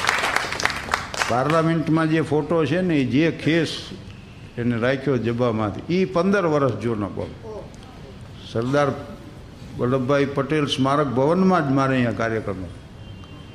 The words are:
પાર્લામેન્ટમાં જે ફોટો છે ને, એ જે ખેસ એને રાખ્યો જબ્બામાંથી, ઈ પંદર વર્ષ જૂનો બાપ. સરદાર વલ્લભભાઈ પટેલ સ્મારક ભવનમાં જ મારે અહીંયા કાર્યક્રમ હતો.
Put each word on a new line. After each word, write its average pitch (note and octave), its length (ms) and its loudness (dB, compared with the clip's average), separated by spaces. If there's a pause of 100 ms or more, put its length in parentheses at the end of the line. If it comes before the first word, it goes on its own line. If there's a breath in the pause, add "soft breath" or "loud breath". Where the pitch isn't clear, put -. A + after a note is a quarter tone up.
(1300)
પાર્લામેન્ટમાં D#3+ 840 4
જે D#3+ 100 4
ફોટો D3+ 440 2
છે E3 160 2
ને, F3 160 2
એ C#3 80 4
જે C#3+ 400 2
ખેસ D#3+ 340 2 (800)
એને A#2+ 200 0
રાખ્યો C3+ 380 0
જબ્બામાંથી, A#2 800 0
ઈ F#3 100 4
પંદર F#3 420 2
વર્ષ C#3+ 260 2
જૂનો G#2 360 -2
બાપ. F2+ 180 -6 (1300)
સરદાર C3+ 360 2 (880)
વલ્લભભાઈ C3+ 460 2
પટેલ C#3 420 0
સ્મારક C3+ 400 2
ભવનમાં D#3+ 600 4
જ C3+ 40 2
મારે C3+ 220 4
અહીંયા A#2+ 180 2
કાર્યક્રમ A2 420 -2
હતો. F#2 320 -10 (680)